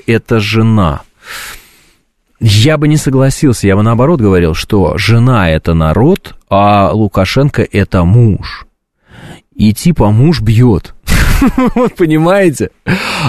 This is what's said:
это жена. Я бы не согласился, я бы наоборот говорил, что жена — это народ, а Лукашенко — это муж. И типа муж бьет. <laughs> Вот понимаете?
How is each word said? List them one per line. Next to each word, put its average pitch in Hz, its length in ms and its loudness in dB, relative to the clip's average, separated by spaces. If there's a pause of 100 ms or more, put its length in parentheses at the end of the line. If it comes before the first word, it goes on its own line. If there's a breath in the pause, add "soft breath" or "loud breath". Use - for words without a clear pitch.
это 113 360 -2
жена. 107 640 0 (1400 loud breath)
Я 113 360 2
бы 151 120 0
не 151 80 2
согласился, 135 680 0
я 98 120 2
бы 107 60 0
наоборот 123 360 0
говорил, 90 360 2
что 95 420 -2
жена — 113 520 0
это 80 240 -2
народ, 85 600 0 (140)
а 101 420 2
Лукашенко — 107 680 -2 (100)
это 95 320 -2
муж. 104 600 0 (920 loud breath)
И 107 180 2
типа 110 380 0
муж 127 300 2
бьет. 110 580 0
<laughs> - 760 0
Вот 240 200 -2
понимаете? 160 760 0 (600 loud breath)